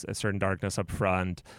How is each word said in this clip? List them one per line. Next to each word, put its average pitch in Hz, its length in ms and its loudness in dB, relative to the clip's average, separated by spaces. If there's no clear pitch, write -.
a - 60 -4
certain 101 240 0
darkness 95 400 0
up 98 120 -2
front, 92 520 2